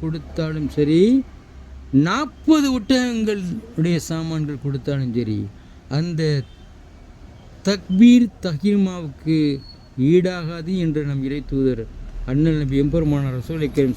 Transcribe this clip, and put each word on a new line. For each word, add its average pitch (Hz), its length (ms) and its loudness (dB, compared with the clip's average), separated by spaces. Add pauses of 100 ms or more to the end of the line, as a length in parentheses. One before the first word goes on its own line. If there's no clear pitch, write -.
கொடுத்தாலும் 156 680 -4
சரி, 175 560 4 (680)
நாற்பது 262 800 2
ஒட்டகங்களுடைய 214 1200 0
சாமான்கள் 160 680 -4
கொடுத்தாலும் 139 520 -4
சரி, 107 320 -2 (420)
அந்த 156 560 -2 (1200)
தக்பீர் 214 600 6 (160)
தஹ்ரீமாவுக்கு 160 1160 -2 (380)
ஈடாகாது" 170 800 0
என்று 151 260 -2
நம் 139 200 -4
இறை 139 260 -4
தூதர் 127 360 0 (400)
அண்ணல் 151 280 2
நபி 139 280 0
எம்பெருமானார் 147 520 0
ரசூலை 127 160 -8
கரீம் 143 460 0